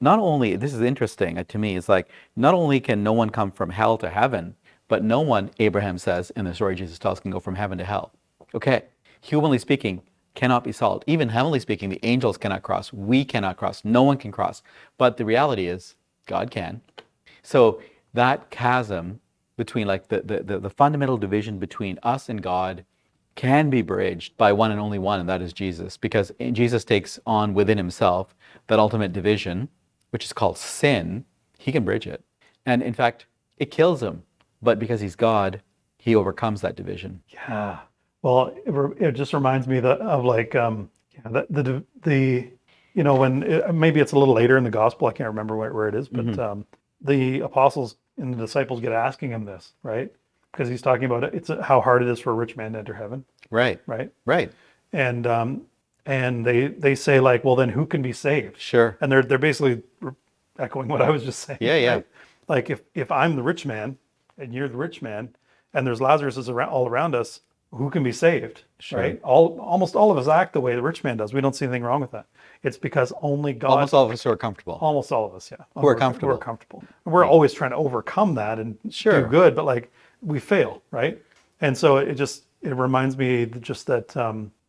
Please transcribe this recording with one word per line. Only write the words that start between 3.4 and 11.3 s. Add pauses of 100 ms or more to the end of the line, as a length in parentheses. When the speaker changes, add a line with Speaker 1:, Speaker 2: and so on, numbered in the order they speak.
Speaker 1:
from
hell
to
heaven, (340)
but
no
one,
Abraham
says
in
the
story
Jesus
tells,
can
go
from
heaven
to
hell. (420)
Okay, (400)
humanly
speaking, (320)
cannot
be
solved.
Even
heavenly